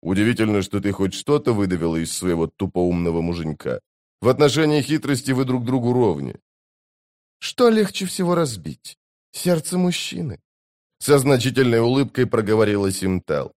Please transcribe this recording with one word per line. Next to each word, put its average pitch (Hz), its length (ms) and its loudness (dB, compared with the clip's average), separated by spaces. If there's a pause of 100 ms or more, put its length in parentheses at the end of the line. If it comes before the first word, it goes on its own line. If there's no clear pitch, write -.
«Удивительно, 104 600 2
что 98 180 -4
ты 101 120 -2
хоть 95 220 -2
что-то 143 380 0
выдавила 87 440 0
из 80 160 -4
своего 85 340 -2
тупоумного 87 760 -2
муженька. 80 600 -6 (420)
В 107 60 2
отношении 147 540 2
хитрости 135 500 -2
вы 131 120 0
друг 127 200 -2
другу 123 280 0
ровни». 80 420 0 (1040)
«Что - 300 2
легче 214 340 0
всего 180 300 -2
разбить? 104 640 -6 (340)
Сердце 175 460 -2
мужчины», 175 600 -4 (580)
со 143 200 4
значительной 127 600 4
улыбкой 123 460 2
проговорила 104 640 2
Симтал. 92 680 -2